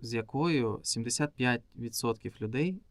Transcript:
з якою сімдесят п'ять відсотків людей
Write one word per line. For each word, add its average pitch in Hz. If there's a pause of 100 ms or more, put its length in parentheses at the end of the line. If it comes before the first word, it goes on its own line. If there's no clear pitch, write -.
з 117
якою 123
сімдесят 147
п'ять 123 (140)
відсотків 117
людей 143